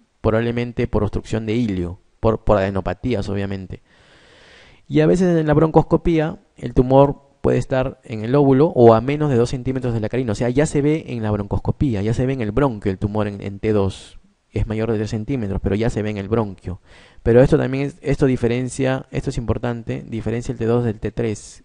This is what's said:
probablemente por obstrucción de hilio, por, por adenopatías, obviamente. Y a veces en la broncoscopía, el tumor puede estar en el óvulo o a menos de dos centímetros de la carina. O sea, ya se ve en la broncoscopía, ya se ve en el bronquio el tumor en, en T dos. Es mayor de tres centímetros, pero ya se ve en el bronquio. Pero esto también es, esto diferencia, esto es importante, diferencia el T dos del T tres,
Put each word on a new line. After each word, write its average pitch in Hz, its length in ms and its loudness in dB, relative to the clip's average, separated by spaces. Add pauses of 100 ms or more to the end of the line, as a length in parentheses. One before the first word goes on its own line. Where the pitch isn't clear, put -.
(220)
probablemente 117 640 -2
por 104 160 0
obstrucción 110 420 -4
de 107 80 -2
hilio, 98 460 -2 (180)
por, 110 240 0
por 107 140 2
adenopatías, 98 720 -2
obviamente. 98 540 -8 (1080)
Y 143 120 2
a 156 60 4
veces 175 320 4
en 160 80 0
la 147 80 4
broncoscopía, 160 840 2 (160)
el 123 180 -10
tumor 135 560 4 (120)
puede 127 160 2
estar 131 440 -4
en 110 220 -8
el 120 100 -2
óvulo 139 400 6
o 117 180 10
a 113 80 6
menos 147 300 -2
de 131 60 2
dos 120 140 2
centímetros 127 440 -4
de 113 60 -2
la 107 80 -4
carina. 120 240 -2
O - 20 0
sea, 120 160 -2
ya 143 160 2
se 147 160 0
ve 151 240 0
en 120 160 -6
la 107 80 0
broncoscopía, 104 720 -2
ya 110 100 0
se 127 140 -2
ve 131 60 -2
en 135 80 -6
el 107 100 -4
bronquio 110 400 -4
el 95 80 -4
tumor 104 300 -2
en, 101 120 -10
en 98 200 -10
T 110 120 0
dos. 98 460 -4 (320)
Es 104 160 -4
mayor 110 240 -4
de 110 80 0
tres 107 120 -4
centímetros, 107 520 -6
pero 101 140 0
ya 113 140 0
se 113 120 -4
ve 107 80 -4
en 107 60 -6
el 98 120 -8
bronquio. 101 520 -4 (420)
Pero 117 180 6
esto 139 160 6
también 135 280 -2
es, 143 180 -8
esto 139 240 0
diferencia, 127 840 -2
esto 135 180 -6
es 131 80 -6
importante, 117 640 -6
diferencia 113 460 -6
el 117 80 -8
T 113 80 -4
dos 120 160 2
del 110 160 -2
T 104 140 -8
tres, - 520 -6